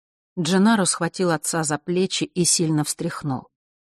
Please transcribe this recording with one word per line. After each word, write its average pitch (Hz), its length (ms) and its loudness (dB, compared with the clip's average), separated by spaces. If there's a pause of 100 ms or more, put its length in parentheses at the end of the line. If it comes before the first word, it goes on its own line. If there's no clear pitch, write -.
(400)
Дженаро 190 460 4
схватил 170 460 -2
отца 160 340 -2
за 151 120 -2
плечи 180 460 -2
и 175 220 0
сильно 156 400 2
встряхнул. - 640 -6 (500)